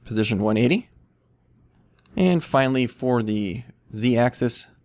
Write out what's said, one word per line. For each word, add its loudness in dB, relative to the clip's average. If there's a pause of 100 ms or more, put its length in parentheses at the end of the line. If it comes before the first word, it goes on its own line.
position -2
one 0
eighty. 0 (1300)
And 2
finally, 0
for 0
the -4 (280)
Z-axis 0 (160)